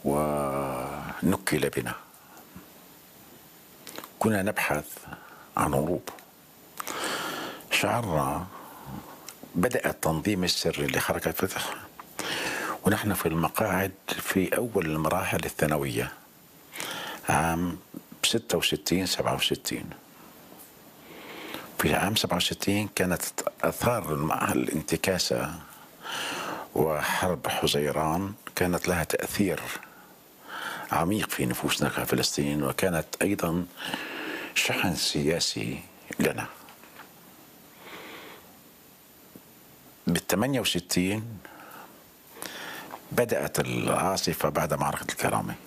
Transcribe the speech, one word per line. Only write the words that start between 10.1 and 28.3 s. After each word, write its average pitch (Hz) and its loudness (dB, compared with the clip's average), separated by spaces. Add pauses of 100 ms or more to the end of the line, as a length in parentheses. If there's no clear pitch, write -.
السري 80 2
لحركة - 0
فتح - -2 (1120)
ونحن 104 4
في - 0
المقاعد 90 2 (160)
في - 2
أول 104 2
المراحل 78 2
الثانوية، 69 2 (1200)
عام 82 2 (460)
ستة - 2
وستين، - 2
سبعة 64 0
وستين. - 0 (1900)
في 80 4
عام 95 2
سبعة - 2
وستين 98 2
كانت 90 2 (420)
آثار 85 2
الم-، 78 0
الانتكاسة 80 0 (1160)
وحرب 78 2
حزيران 76 2 (220)